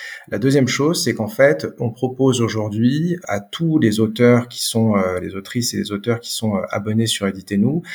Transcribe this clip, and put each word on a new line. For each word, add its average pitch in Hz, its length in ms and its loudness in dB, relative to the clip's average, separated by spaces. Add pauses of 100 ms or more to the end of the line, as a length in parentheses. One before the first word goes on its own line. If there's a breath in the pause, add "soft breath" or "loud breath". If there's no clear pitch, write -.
(280 loud breath)
La - 100 -4
deuxième 131 300 4
chose, 147 360 0
c'est 117 120 0
qu'en 110 120 -4
fait, 135 380 2 (140)
on 123 100 -2
propose 127 500 0
aujourd'hui 113 840 0
à 104 160 -4
tous 156 400 0
les 110 200 4
auteurs 120 480 4
qui - 160 -10
sont, 113 320 2
euh, 92 240 0
les 90 140 -6
autrices 98 400 -6
et 101 40 -6
les 98 140 -4
auteurs 101 280 -2
qui - 120 -12
sont, 107 260 -2
euh, 92 120 -2
abonnés 107 380 -2
sur 101 180 -2
Éditez-nous, 101 560 0 (140 loud breath)